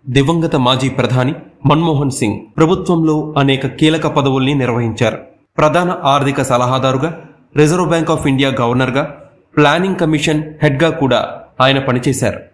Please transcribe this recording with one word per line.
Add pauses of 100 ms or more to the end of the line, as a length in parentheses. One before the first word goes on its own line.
దివంగత
మాజీ
ప్రధాని (320)
మన్మోహన్
సింగ్ (160)
ప్రభుత్వంలో
అనేక
కీలక
పదవుల్ని
నిర్వహించారు. (400)
ప్రధాన
ఆర్థిక
సలహాదారుగా, (360)
Reserve
Bank
of
India
గవర్నర్గా, (540)
ప్లానింగ్
కమిషన్ (200)
హెడ్గా
కూడా (320)
ఆయన
పనిచేశారు. (140)